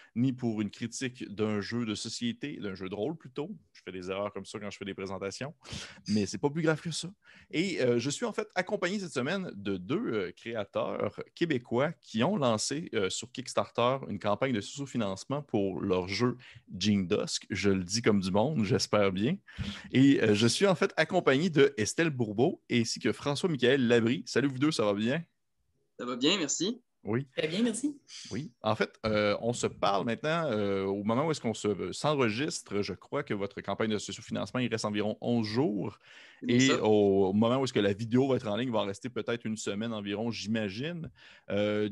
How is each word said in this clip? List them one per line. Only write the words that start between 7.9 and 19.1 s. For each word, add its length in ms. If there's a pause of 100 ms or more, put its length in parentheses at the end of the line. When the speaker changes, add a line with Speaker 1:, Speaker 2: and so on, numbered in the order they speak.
Speaker 1:
je 120
suis 160
en 80
fait 200
accompagné 440
cette 160
semaine 400
de 240
deux, 340
euh, 240
créateurs 840 (140)
québécois 580 (100)
qui 200
ont 140
lancé, 580
euh, 140
sur 240
Kickstarter 640 (120)
une 100
campagne 340
de 80
sous-financement 840
pour 380
leur 260
jeu 300 (420)
Gene 300
Dusk. 400
Je 220
le 120
dis 200
comme 180
du 100
monde, 340
j'espère 460